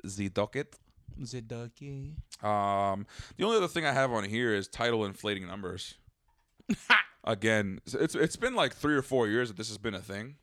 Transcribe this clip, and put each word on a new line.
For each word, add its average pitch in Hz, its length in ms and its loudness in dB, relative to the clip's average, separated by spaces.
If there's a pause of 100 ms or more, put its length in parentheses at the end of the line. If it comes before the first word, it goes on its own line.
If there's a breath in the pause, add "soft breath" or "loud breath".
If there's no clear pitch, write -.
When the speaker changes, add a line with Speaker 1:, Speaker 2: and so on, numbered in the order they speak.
Speaker 1:
the 98 260 -4
docket. 107 460 -2 (420)
Speaker 2:
The 127 240 -10
docket. 135 680 -12 (320)
Speaker 1:
Um, 101 600 2 (320 loud breath)
the - 80 0
only 226 120 4
other 180 100 4
thing 165 180 -2
I 139 80 4
have 131 180 4
on 107 120 2
here 110 300 2
is 98 140 0
Tidal 117 380 2
inflating 98 420 -4
numbers. 92 480 -8 (720)
Speaker 2:
<laughs> - 540 2
Speaker 1:
Again, 107 640 2
it's, - 100 -8
it's, - 200 0
it's 156 200 2
been, 254 200 -2
like, 151 200 2
three 147 200 0
or 135 60 4
four 127 260 2
years 120 220 2
that 95 80 -12
this 110 120 -6
has 107 80 -10
been 107 180 -4
a 90 60 -8
thing. 104 420 -10